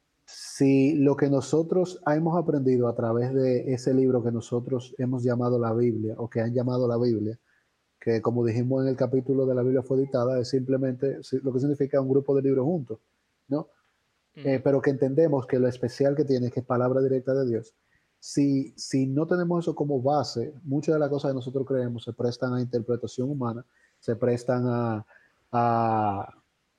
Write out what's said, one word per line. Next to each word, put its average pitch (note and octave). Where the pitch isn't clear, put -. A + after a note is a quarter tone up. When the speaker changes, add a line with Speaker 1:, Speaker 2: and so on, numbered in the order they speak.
Speaker 1:
Si C#3
lo C#3
que C#3+
nosotros E3
hemos D#3+
aprendido C3
a A#2
través A#2
de C3
ese B2+
libro B2+
que A#2
nosotros A#2+
hemos B2+
llamado B2
la A2+
Biblia, A2+
o A#2
que A#2
han A#2
llamado B2
la A#2
Biblia, A2+
que A2+
como A#2+
dijimos B2
en C3+
el B2+
capítulo C3
de C3
la B2
Biblia C3
fue C3
dictada, C3
es A#2+
simplemente C3
si-, C3
lo C3+
que B2+
significa C#3
un C3
grupo C#3
de C#3
libros C3+
juntos, B2+
¿no? C#3+
Speaker 2:
Ujú. C#3
Speaker 1:
Eh, C3
pero C#3
que C#3+
entendemos C3+
que -
lo B2
especial C3+
que D3
tiene B2
es A#2+
que C3+
es -
palabra B2+
directa C3
de C3+
Dios, A2+
si, C#3
si C3+
no C#3+
tenemos F3
eso D#3+
como D3
base, B2+
muchas D3+
de D3+
las C#3+
cosas C#3
que C3+
nosotros B2+
creemos B2
se A#2
prestan B2
a B2
interpretación A#2+
humana, A#2+
se A#2
prestan B2
a, A#2
a, A2+